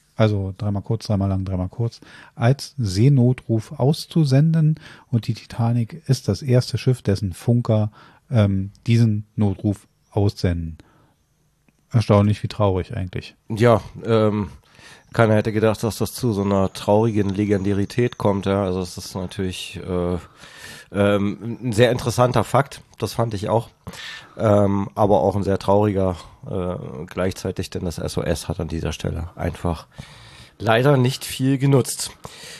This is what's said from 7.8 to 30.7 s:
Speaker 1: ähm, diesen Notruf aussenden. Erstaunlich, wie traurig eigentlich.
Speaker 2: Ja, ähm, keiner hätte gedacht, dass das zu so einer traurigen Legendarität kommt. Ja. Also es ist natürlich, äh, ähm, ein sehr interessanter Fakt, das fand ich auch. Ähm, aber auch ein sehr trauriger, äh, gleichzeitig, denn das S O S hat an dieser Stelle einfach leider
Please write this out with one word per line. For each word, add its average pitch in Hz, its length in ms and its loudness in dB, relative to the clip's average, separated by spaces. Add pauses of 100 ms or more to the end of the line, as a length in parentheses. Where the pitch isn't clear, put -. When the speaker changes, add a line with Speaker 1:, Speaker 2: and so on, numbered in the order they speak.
Speaker 1:
ähm, 98 400 2 (160)
diesen 113 480 2
Notruf 101 540 -2 (240)
aussenden. 85 640 0 (1120)
Erstaunlich, 104 540 4
wie 110 40 -8
traurig 92 480 -2
eigentlich. 92 380 -10 (140)
Speaker 2:
Ja, 113 320 4 (240)
ähm, 107 460 2 (640)
keiner 110 220 4
hätte 107 180 0
gedacht, 107 300 2
dass 110 160 -2
das - 160 -4
zu 123 180 -2
so 101 100 0
einer 98 300 0
traurigen 104 560 2
Legendarität 101 880 -2
kommt. 98 280 0
Ja. 98 160 2
Also 92 180 -2
es 90 160 -8
ist - 200 -12
natürlich, 92 680 -8
äh, 90 320 -2 (760)
ähm, 101 720 0
ein 123 100 -2
sehr 113 180 6
interessanter 123 540 0
Fakt, - 380 -2 (160)
das - 160 -6
fand 117 200 -2
ich 98 140 -6
auch. 110 200 0 (720)
Ähm, 101 560 2
aber 104 260 2
auch 95 140 0
ein 101 80 -2
sehr 92 160 -2
trauriger, 98 580 2 (320)
äh, 90 580 -8
gleichzeitig, 92 640 -6
denn 92 140 -8
das 85 140 -6
S 82 180 -6
O - 60 -4
S - 260 -4
hat - 120 -6
an 82 80 -6
dieser 80 240 -4
Stelle 82 420 -6
einfach 85 520 -6 (720)
leider 120 380 4